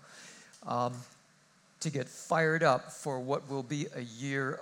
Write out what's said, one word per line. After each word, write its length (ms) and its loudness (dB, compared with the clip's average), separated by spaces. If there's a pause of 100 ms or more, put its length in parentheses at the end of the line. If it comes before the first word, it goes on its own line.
(680)
um, 280 0 (880)
to 100 -2
get 180 -2
fired 540 2
up 280 6
for 300 -4
what 300 0
will 120 -2
be 320 -4
a 60 -8
year 600 -2